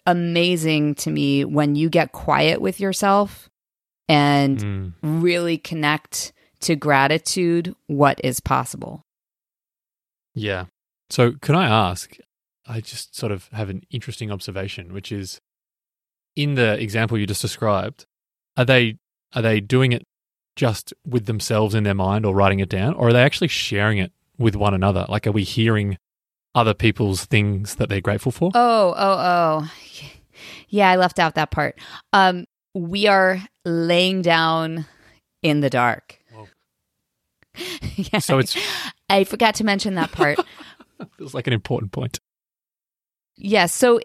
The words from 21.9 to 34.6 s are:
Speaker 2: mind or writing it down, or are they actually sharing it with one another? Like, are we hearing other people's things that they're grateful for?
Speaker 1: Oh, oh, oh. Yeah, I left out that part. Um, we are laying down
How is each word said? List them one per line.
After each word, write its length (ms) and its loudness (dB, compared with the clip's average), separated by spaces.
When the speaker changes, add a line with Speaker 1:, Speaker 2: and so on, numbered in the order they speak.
Speaker 2:
mind 320 0
or 100 0
writing 240 4
it 100 -2
down, 240 -2
or 160 2
are 40 6
they 100 6
actually 240 0
sharing 500 -2
it 140 -2
with 180 2
one 180 2
another? 360 2
Like, 180 -4
are 40 0
we 120 0
hearing 540 0
other 200 4
people's 520 0
things 500 0
that 140 -4
they're 120 -4
grateful 300 -2
for? 220 -2
Speaker 1:
Oh, 420 2
oh, 220 0
oh. 60 -16
Yeah, 200 4
I 60 6
left 240 0
out 160 0
that 160 -2
part. 260 -4
Um, 320 2
we 340 -2
are 340 4
laying 560 2
down 640 0